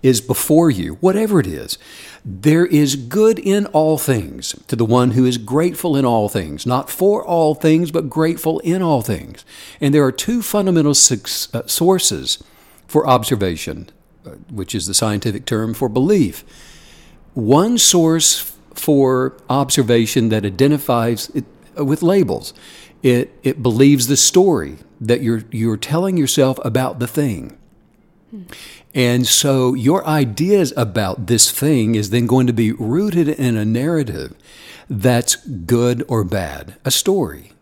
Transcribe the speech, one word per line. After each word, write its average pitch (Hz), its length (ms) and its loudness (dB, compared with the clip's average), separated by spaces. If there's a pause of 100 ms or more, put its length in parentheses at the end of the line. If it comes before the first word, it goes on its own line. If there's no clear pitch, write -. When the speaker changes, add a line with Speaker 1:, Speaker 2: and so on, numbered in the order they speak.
Speaker 1:
is 127 180 4
before 156 500 2
you, 85 300 -4
whatever 196 400 2
it 95 60 -2
is. 76 300 -8 (480)
There 151 420 2
is 147 280 2
good 185 440 2
in 196 280 0
all 156 320 2
things 87 560 -4 (140)
to 127 80 -4
the 113 80 0
one 123 280 4
who 127 120 2
is 123 140 0
grateful 151 580 -2
in 135 80 0
all 113 240 0
things, 80 380 -6
not 123 220 -2
for 202 360 0
all 165 300 0
things, 160 360 2
but 160 180 -4
grateful 160 520 -2
in 180 200 -2
all 156 220 0
things. - 420 -8 (360)
And 143 120 2
there 147 120 4
are 131 80 2
two 233 300 -4
fundamental 170 520 0
suc-, - 600 -2
uh, 117 120 -8
sources 165 760 0 (440)
for 147 220 0
observation, 101 840 -2 (340)
uh, - 60 -18 (200)
which 101 240 -10
is 87 120 -6
the 98 80 -6
scientific 107 520 -2
term 110 280 -4
for 127 140 -4
belief. 131 560 0 (920)
One 151 420 2
source 165 640 2
f-, - 160 -12 (180)
for 131 640 0 (140)
observation 120 760 2
that 107 160 0
identifies 120 840 0
it, - 140 -6 (340)
uh, 147 60 -4
with 151 180 0
labels. 170 520 0 (480)
It, 123 300 2 (100)
it 135 200 -2
believes 123 440 4
the 135 100 0
story 113 600 2 (220)
that 120 220 0
you're, 113 280 -2
you're 110 260 -2
telling 175 400 -2
yourself 135 480 2
about 127 340 -2
the 120 80 -2
thing. 117 500 -4 (720)
Speaker 2:
Hmm. 208 120 -18 (520)
Speaker 1:
And 123 320 0
so 131 480 2
your 131 320 0
ideas 156 680 0
about 104 500 -4
this 120 240 2
thing 123 440 0
is 101 160 -2
then 120 160 2
going 127 200 2
to 123 60 0
be 113 200 0
rooted 165 560 -2
in 127 280 -2
a 104 80 -2
narrative 117 720 -4 (540)
that's 117 480 0
good 120 720 -2
or 110 160 0
bad, 82 600 -8
a 139 60 -2
story 147 720 -2